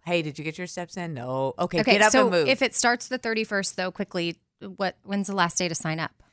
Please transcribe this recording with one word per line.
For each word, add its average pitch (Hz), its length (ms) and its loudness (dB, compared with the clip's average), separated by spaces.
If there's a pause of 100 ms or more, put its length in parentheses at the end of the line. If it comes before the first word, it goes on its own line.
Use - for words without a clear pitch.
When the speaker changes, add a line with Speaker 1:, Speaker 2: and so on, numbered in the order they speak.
Speaker 1:
"Hey, 175 160 0
did 151 160 -8
you 156 80 -12
get 156 120 -8
your 180 100 -10
steps - 300 -12
in?" 170 160 -8
"No." 131 440 -4
"Okay, 175 240 0
Speaker 2:
Okay, 240 120 6
Speaker 1:
get 202 100 6
up 220 80 8
Speaker 2:
so 269 120 6
Speaker 1:
and 226 80 4
move." 165 160 4
Speaker 2:
if 269 140 2
it 247 140 0
starts 240 320 0
the 254 100 -6
thirty-first, 220 600 -2
though, 185 140 -2
quickly, 170 460 -6 (380)
what, 190 280 -4
when's 196 240 -2
the 196 80 -6
last 170 220 2
day 180 100 0
to 165 80 -4
sign 160 240 -4
up? 160 120 -6 (200)